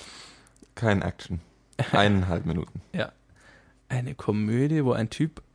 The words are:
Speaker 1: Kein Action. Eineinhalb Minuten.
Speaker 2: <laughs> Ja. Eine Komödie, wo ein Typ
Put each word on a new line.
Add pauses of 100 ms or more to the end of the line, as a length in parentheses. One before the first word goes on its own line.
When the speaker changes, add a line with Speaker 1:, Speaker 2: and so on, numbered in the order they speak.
(760)
Speaker 1:
Kein
Action. (500)
Eineinhalb
Minuten.
Speaker 2:
<laughs>
Ja. (760)
Eine
Komödie,
wo
ein
Typ (140)